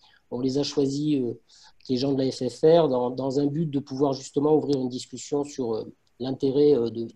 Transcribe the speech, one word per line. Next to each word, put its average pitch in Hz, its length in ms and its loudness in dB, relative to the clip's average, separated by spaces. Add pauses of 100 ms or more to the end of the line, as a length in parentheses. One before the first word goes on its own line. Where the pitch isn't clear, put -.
(300)
on 123 100 -6
les 131 180 0
a 143 40 0
choisis, 143 560 0
euh, 120 220 -4 (480)
les 127 80 0
gens 139 160 0
de 135 100 0
la 131 80 0
F 127 160 -4
F 120 140 -6
R, 160 280 6
dans, 123 200 0
dans 131 320 -2
un 143 60 0
but 147 180 -2
de 139 140 -4
pouvoir 135 340 -2
justement 147 420 0
ouvrir 139 240 2
une 127 120 -4
discussion 127 540 -6
sur, 120 320 -6
euh, 110 140 -8 (300)
l'intérêt, 135 560 2
euh, 117 140 0
de, 117 260 -6